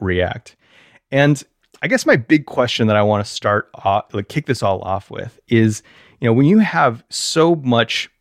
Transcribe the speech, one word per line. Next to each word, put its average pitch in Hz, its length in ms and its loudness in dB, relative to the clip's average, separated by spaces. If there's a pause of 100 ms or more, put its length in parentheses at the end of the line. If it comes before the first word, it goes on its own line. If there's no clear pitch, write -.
React. 90 560 -4 (540)
And 143 320 2 (400)
I 147 60 -4
guess 240 160 -2
my 277 120 4
big 147 300 0
question 120 420 -2
that 107 80 2
I 104 60 4
wanna 104 220 0
start - 500 -2
off, - 380 -4
like, 101 160 -8
kick - 180 -6
this 120 160 -4
all 95 200 -2
off 95 280 -8
with 101 380 -14
is, 113 340 2 (380)
you 123 60 -2
know, 113 60 4
when 135 140 4
you 202 120 4
have 160 500 0
so 165 460 0
much 120 560 -2 (100)